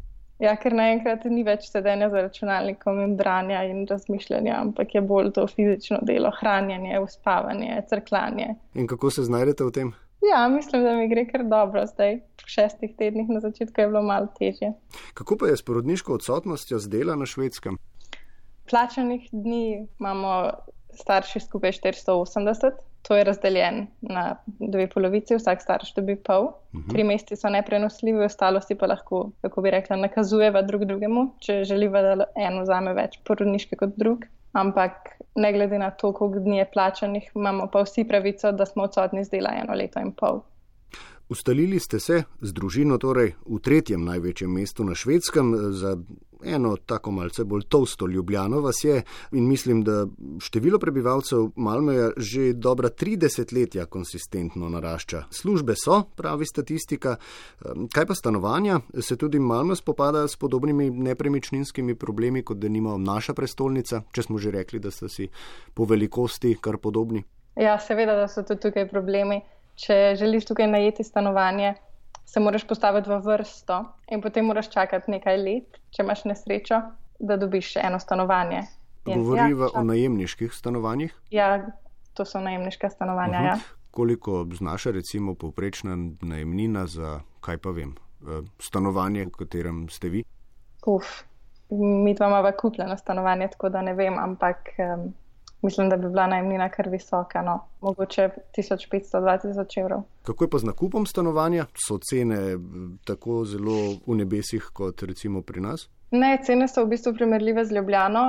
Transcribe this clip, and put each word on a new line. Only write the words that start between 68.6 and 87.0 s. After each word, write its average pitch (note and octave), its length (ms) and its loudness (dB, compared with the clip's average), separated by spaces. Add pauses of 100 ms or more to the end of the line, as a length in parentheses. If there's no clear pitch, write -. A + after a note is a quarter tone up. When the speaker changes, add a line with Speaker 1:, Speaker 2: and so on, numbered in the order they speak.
Speaker 1:
tukaj G3+ 260 0
problemi. G3 540 0 (340)
Če G3+ 380 6
želiš A3 300 2
tukaj A3 220 2
najeti G#3+ 380 4
stanovanje, G3+ 680 2 (480)
se - 180 -2
moraš G#3 240 2
postaviti G3+ 440 2
v G3+ 120 0
vrsto G#3 560 0 (300)
in G#3+ 140 -4
potem G#3+ 240 0
moraš G#3+ 240 0
čakati F#3+ 400 0
nekaj G3 300 2
let, G3+ 480 -4
če - 160 -4
imaš G3+ 220 -2
nesrečo, G#3 560 -2 (360)
da G3+ 200 0
dobiš F#3+ 400 -2
eno F#3 220 0
stanovanje. F#3 640 0 (380)
In A#2 200 0
Speaker 2:
Govoriva C3 440 4
Speaker 1:
ja, A#2 60 0
Speaker 2:
o A2+ 120 0
najemniških A2+ 680 0
stanovanjih? A#2+ 640 -4 (140)
Speaker 1:
Ja, G3+ 320 2 (500)
to - 140 -6
so G3 160 -6
najemniška F#3+ 500 -4
stanovanja, F3+ 480 -2
Speaker 2:
Mhm. F3+ 80 2
Speaker 1:
ja. F#3+ 120 2 (300)
Speaker 2:
Koliko A#2 600 0
znaša F2 420 -4
recimo G2 440 -4
povprečna F#2 600 -6 (240)
najemnina F2 640 -4
za, D#2+ 360 -8 (180)